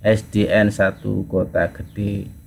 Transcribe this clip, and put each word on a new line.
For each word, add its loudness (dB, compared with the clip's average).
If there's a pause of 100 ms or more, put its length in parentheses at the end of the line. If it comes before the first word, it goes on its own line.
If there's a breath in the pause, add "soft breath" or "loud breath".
S 4
D 2
N 4
satu -2
Kota 0
Gede. -6 (180)